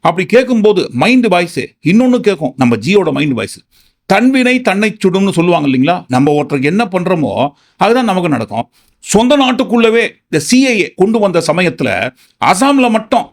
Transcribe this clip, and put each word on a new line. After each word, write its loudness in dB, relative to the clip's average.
அப்படி -2
கேட்கும்போது 2
மைண்ட் 2
வாய்ஸ் -2
இன்னொன்னு 2
கேட்கும், -2
நம்ம 2
ஜியோட 0
மைண்ட் -2
வாய்ஸ். -8
"தன்வினை 2
தன்னை -2
சுடும்னு" 0
சொல்லுவாங்க 0
இல்லைங்களா? 0
நம்ம 2
ஒருத்தருக்கு -2
என்ன 0
பண்றோமோ -4
அதுதான் 0
நமக்கு -2
நடக்கும். -6
சொந்த 2
நாட்டுக்குள்ளவே 0
இந்த -2
சி 2
ஐ 0
ஏ -6
கொண்டு 2
வந்த 0
சமயத்துல -2
அசாம்ல 0
மட்டும் -2